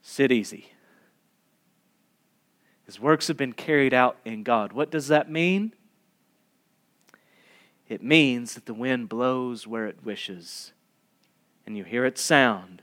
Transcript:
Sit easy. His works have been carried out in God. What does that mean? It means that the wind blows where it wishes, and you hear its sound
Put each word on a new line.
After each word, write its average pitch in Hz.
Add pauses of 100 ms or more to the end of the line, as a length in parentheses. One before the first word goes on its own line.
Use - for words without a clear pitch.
Sit 135
easy. 104 (2000)
His -
works 151
have 156
been 131
carried 139
out 127
in 110
God. 107
What 151
does 147
that 151
mean? 185 (2250)
It 101
means 127
that -
the 120
wind 120
blows 123
where 110
it -
wishes, 95 (920)
and 107
you 98
hear 120
its 127
sound 104